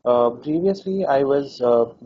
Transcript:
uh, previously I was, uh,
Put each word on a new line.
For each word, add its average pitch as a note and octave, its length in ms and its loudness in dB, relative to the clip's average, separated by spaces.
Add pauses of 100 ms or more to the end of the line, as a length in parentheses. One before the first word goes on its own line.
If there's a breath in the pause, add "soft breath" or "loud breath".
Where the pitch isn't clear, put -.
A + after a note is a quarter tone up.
uh, A#2+ 260 2
previously F#3+ 760 -4
I C#3 180 2
was, C#3 380 -2
uh, A#2+ 240 4 (200)